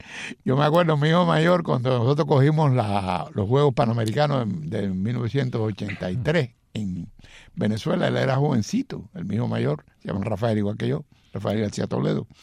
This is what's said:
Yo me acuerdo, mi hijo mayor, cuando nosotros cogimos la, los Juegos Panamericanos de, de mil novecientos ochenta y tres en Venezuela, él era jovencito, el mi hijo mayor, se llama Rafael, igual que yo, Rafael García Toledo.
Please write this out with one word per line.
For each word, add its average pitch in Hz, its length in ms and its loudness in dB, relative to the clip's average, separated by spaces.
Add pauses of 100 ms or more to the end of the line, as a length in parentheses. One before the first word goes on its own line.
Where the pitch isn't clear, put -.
(460)
Yo 127 120 2
me 147 80 4
acuerdo, 160 320 4
mi 147 120 2
hijo 175 180 4
mayor, 170 380 4
cuando 131 340 0
nosotros 135 300 2
cogimos 147 440 4
la, 98 640 0
los 101 140 0
Juegos 139 260 4
Panamericanos 120 760 0
de, 87 340 -4
de 101 80 -2
mil 95 240 -2
novecientos 123 460 -2
ochenta 104 500 -6
y 95 80 -4
tres 135 320 0 (240)
en 95 340 -6 (480)
Venezuela, 117 500 0
él 123 100 0
era 131 200 0
jovencito, 143 800 -2
el 170 100 -8
mi 104 120 -4
hijo 117 120 -2
mayor, 117 360 -2 (180)
se - 60 -10
llama 98 160 -4
Rafael, 110 320 -2
igual 104 200 -2
que 117 100 -6
yo, 147 180 -4 (280)
Rafael 107 280 -2
García 104 280 -4
Toledo. - 400 -2 (140)